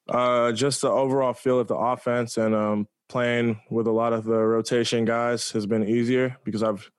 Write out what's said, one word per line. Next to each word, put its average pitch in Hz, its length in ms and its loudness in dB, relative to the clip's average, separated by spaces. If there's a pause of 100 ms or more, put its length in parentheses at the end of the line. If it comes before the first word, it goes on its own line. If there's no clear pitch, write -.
(100)
Uh, 120 420 2
just 135 300 -2
the 135 80 2
overall 131 420 2
feel 127 260 0
of 113 100 0
the 110 80 0
offense 120 600 -2
and, 110 180 2
um, 107 340 0 (200)
playing 120 500 -2 (120)
with 113 160 0
a 113 60 0
lot 113 200 2
of 113 120 -2
the 113 120 0
rotation 113 720 0
guys 120 460 -2
has 107 140 -4
been 107 220 0
easier 123 560 0
because 107 180 -2
I've, 107 360 -2